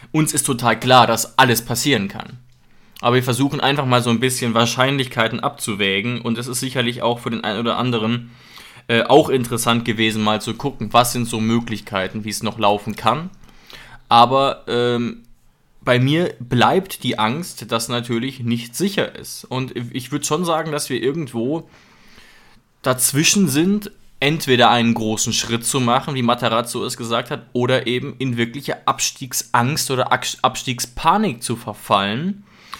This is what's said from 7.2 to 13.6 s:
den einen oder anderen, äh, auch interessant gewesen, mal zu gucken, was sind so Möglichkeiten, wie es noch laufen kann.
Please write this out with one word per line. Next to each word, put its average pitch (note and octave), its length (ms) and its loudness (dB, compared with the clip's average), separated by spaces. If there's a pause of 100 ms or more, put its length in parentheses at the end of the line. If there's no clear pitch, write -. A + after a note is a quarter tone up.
den A2+ 120 -6
einen G2+ 160 -2
oder A#2 180 -2
anderen, A#2+ 540 -2 (560)
äh, A#2 160 2
auch D3+ 240 6
interessant A#2 560 0
gewesen, A2 400 0
mal G#2+ 180 0
zu A2+ 120 -4
gucken, A#2 400 -6
was B2 180 4
sind B2 140 -2
so A#2 160 -4
Möglichkeiten, A2 840 -2
wie A2 60 -8
es G2+ 140 -6
noch G#2+ 140 -4
laufen G#2 380 2
kann. D3 340 -2 (800)